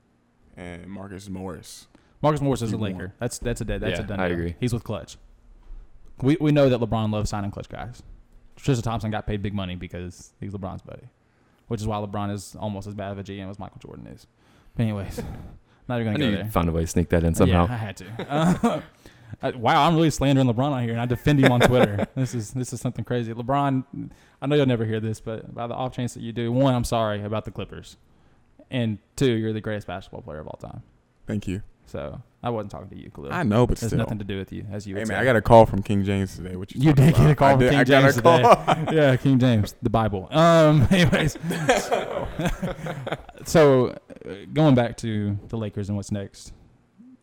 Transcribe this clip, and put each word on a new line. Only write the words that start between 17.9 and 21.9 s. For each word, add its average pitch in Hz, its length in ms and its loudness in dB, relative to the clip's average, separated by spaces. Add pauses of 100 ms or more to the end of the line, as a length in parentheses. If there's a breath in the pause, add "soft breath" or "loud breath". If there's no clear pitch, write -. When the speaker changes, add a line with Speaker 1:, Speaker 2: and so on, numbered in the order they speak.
Speaker 2:
to. 95 80 -16 (260)
Uh, 170 540 0
<laughs> - 560 -20
I, 131 100 -4
wow, 143 360 2
I'm 170 80 4
really 160 160 4
slandering 135 360 2
LeBron 123 240 0
on 127 120 -2
here, 117 80 -2
and 117 100 -4
I 120 60 -2
defend 139 320 2
him 127 120 6
on 120 100 2
Twitter. 110 500 4